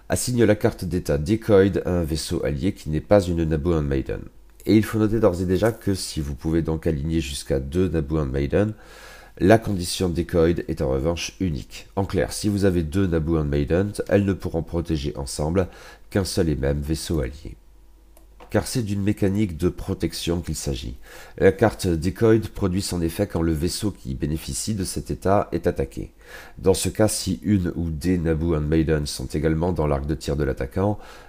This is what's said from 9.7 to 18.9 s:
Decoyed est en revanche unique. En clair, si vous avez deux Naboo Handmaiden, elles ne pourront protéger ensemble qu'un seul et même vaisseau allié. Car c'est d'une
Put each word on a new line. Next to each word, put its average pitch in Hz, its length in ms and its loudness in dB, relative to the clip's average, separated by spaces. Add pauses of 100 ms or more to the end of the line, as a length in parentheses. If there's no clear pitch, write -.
Decoyed 82 580 2
est 80 140 -4
en 69 80 0
revanche 73 500 -2
unique. 78 560 -6
En 98 80 0
clair, 80 300 -2
si - 160 -2
vous 101 160 2
avez 90 160 4
deux 92 240 0
Naboo 82 320 2
Handmaiden, 76 560 0 (160)
elles 98 160 4
ne 98 80 2
pourront 82 280 -4
protéger 80 540 -4
ensemble 80 520 -2 (420)
qu'un 101 140 0
seul 85 260 0
et 73 60 0
même 71 260 -2
vaisseau 78 380 -2
allié. - 360 -8 (920)
Car - 200 0
c'est 127 160 -2
d'une 101 180 -2